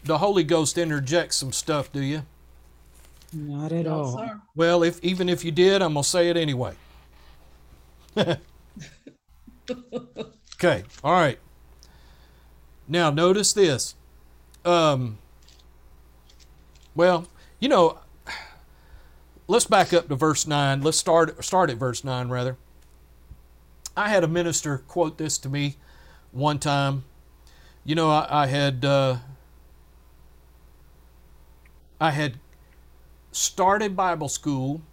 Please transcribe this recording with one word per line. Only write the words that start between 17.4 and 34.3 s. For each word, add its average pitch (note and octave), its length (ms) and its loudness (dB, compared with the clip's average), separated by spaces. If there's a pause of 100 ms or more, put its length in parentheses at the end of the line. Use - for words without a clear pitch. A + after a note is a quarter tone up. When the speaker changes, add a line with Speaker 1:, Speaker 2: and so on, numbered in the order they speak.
Speaker 1:
you C4 100 0
know, F3+ 300 4 (1500)
let's A3 180 2
back F#3+ 280 4
up E3 160 2
to C#3+ 60 -2
verse D#3 320 0
nine. C#3 340 0
Let's D#3 160 0
start, E3 480 2
start F#3 240 2
at A#2 80 -6
verse B2 260 -6
nine, B2+ 260 -6
rather. B2+ 280 -4 (1400)
I G#3 140 -2
had F#3+ 140 4
a D#3+ 40 0
minister D#3+ 520 -2
quote D#3 400 -4
this D#3 180 -4
to C3+ 120 -8
me C#3+ 280 -4 (540)
one C#3+ 260 -2
time. C#3 460 0 (840)
You C#3+ 80 -4
know, D#3+ 160 2
I, D3+ 200 2
I D3 180 2
had, C#3 360 -2
uh, C#3 340 2 (2750)
I D#3 80 2
had C#3+ 300 -4 (920)
started G3 640 0
Bible E3+ 340 -2
school C#3+ 520 -4 (120)